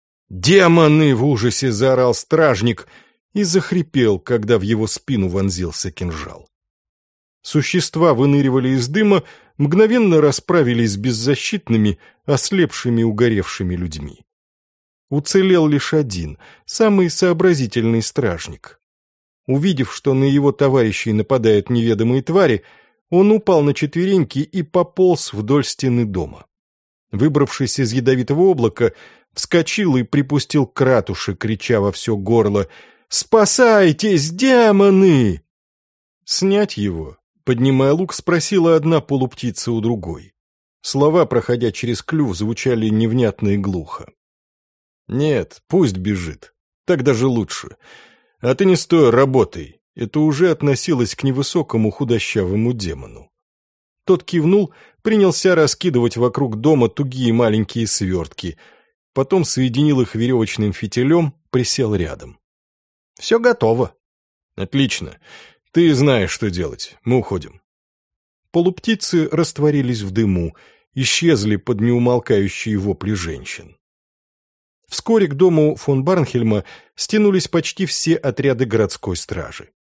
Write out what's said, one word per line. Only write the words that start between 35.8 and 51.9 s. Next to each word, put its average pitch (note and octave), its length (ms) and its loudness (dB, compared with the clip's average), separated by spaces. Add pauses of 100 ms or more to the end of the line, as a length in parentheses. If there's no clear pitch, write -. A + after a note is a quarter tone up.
«Снять G3 520 -2
его?» — E2 400 -6 (280)
поднимая C3+ 500 2
лук, F3+ 180 -2
спросила E3 640 2
одна D#3+ 240 0
полуптица B2 720 -4
у A2+ 80 -2
другой. G2 540 -6 (480)
Слова, D3+ 420 2
проходя A#2+ 480 -2
через A#2 300 -6
клюв, C#3 340 -2
звучали A2 520 -2
невнятно A2 600 0
и G2 80 2
глухо. F#2+ 560 -6 (920)
«Нет, C3 600 -4
пусть D3 300 0
бежит. F2+ 580 -8 (300)
Так D#3 180 0
даже B2+ 240 2
лучше. - 500 -4 (640)
А B2+ 140 0
ты G3 120 0
не F#3 100 4
стой, D3+ 340 2
работай». A#2+ 680 0 (200)
Это B2 220 -4
уже D#3 320 2
относилось C#3 640 -2
к - 80 -6
невысокому C3 640 -2